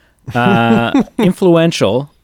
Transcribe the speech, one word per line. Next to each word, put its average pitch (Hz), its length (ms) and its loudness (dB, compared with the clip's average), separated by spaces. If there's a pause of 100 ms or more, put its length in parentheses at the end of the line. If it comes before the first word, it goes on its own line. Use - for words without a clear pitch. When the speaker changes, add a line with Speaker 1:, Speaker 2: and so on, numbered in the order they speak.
(340)
Speaker 1:
Uh, 117 800 0
Speaker 2:
<laughs> - 60 -12
Speaker 1:
influential 165 920 0 (140)